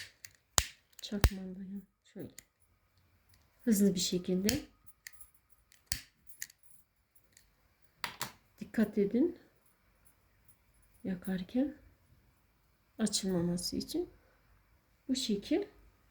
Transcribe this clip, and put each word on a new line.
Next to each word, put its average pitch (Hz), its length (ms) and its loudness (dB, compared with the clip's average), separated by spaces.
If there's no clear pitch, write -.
çakmağımla 190 640 2
şöyle 160 200 -12
hızlı 202 320 6
bir 180 40 -2
şekilde 190 600 0
dikkat 220 200 2
edin 226 400 2
yakarken 190 720 -2
açılmaması 180 800 0
için. 349 320 -4
Bu 262 80 -2
şekil 226 460 0